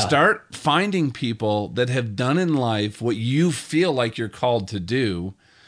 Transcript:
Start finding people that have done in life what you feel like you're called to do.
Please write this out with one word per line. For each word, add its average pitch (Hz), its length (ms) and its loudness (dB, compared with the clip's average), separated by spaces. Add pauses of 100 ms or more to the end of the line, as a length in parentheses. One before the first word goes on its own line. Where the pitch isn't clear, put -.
Start 165 480 2
finding 170 560 0
people 107 580 -2
that 123 200 -2
have 120 260 -2
done 127 220 0
in 175 160 0
life 110 480 0
what 113 160 0
you 139 340 2
feel 160 400 0
like 120 260 0
you're 117 120 -4
called 120 400 0
to 104 100 -6
do. 95 540 -2 (340)